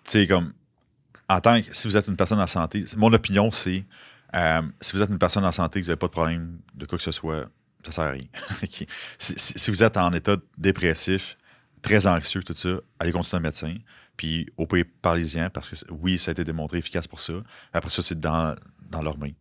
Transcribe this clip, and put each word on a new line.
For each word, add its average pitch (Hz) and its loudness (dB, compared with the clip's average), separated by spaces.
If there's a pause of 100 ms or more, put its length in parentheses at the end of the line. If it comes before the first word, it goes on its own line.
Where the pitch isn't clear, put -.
tu - -4
sais, 104 6
comme, 85 2 (760)
en 92 4
tant 117 6
que, - -10
si - 0
vous 101 4
êtes 104 4
une 95 -2
personne 101 2
en 90 2
santé, 85 -2 (120)
mon 110 6
opinion, 104 4
c'est, 95 -2 (500)
euh, 82 6 (180)
si - -2
vous 98 2
êtes 101 2
une 95 -2
personne 92 2
en 87 2
santé, 90 -2
que 90 -4
vous 85 -2
avez 82 -2
pas 92 0
de - -14
problème 82 -2 (160)
de - -14
quoi 87 -6
que - -8
ce 82 -4
soit, 78 -6 (380)
ça 87 -12
sert 82 -2
à 73 -2
rien. 67 -10
<laughs> - -10
Ok. - -10 (340)
Si, - 0
si, - 4
si - 2
vous 98 2
êtes 110 4
en 87 4
état 98 2 (220)
dépressif, 90 0 (460)
très 104 4
anxieux, 90 0
tout 87 -10
ça, 90 -2 (200)
allez 85 -2
consulter 87 -2
un 87 -2
médecin. 80 -4 (400)
Puis 80 -6
au 82 -4
pire, 87 2 (180)
parlez-en, 85 -2
parce - -10
que - -14
c'est, - -12
oui, 87 -2
ça - -2
a - -4
été 98 -4
démontré 80 -6
efficace 82 -6
pour - -14
ça. 80 -6 (380)
Après 82 -4
ça, 90 0
c'est 85 -2
dans, 78 -2 (340)
dans 78 -6
leurs 76 -6
mains. 71 -8 (100)